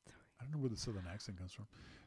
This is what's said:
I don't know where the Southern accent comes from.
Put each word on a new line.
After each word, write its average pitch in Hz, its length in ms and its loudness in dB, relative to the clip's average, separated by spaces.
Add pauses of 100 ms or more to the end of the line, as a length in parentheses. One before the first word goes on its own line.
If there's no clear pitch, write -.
I - 360 -12
don't 139 100 0
know 151 60 4
where 131 100 8
the 110 80 4
Southern 95 340 2
accent 98 260 -4
comes 90 160 -2
from. 107 140 -6 (400)